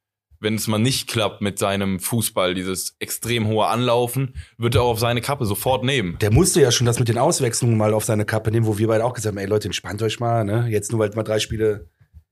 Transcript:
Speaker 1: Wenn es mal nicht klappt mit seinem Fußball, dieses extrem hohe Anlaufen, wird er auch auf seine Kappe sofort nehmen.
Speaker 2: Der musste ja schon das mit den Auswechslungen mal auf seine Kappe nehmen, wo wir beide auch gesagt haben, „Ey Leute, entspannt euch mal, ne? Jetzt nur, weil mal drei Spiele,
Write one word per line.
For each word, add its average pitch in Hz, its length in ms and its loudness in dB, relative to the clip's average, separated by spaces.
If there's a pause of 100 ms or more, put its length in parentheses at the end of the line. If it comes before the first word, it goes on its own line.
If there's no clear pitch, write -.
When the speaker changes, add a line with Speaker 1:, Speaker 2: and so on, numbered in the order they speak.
(420)
Speaker 1:
Wenn 107 140 0
es 104 120 -4
mal 110 120 2
nicht 131 300 0
klappt 104 320 -2
mit 101 180 -2
seinem 98 400 0
Fußball, 98 540 -2
dieses 92 460 -6
extrem 113 480 -4
hohe 107 200 2
Anlaufen, 123 680 0 (220)
wird 117 180 0
er 120 80 4
auch 120 80 2
auf 107 80 -2
seine 120 200 0
Kappe 135 260 -4
sofort 123 380 -2
nehmen. 120 380 -2
Speaker 2:
Der 104 100 2
musste 170 300 4
ja 123 100 6
schon 117 160 2
das 117 100 2
mit 117 120 0
den 113 80 0
Auswechslungen 120 600 2
mal 107 160 4
auf 107 120 0
seine 104 200 0
Kappe 110 240 -2
nehmen, 113 160 2
wo 107 120 0
wir 110 100 2
beide 110 160 2
auch 120 100 0
gesagt 107 220 -6
haben, - 20 -8
„Ey 98 100 -6
Leute, 104 200 0
entspannt 92 340 -6
euch 110 200 -4
mal, 117 240 0
ne? 113 240 0
Jetzt 104 240 -2
nur, 110 60 0
weil 107 140 2
mal 110 100 -2
drei 107 160 0
Spiele, 107 500 -2 (420)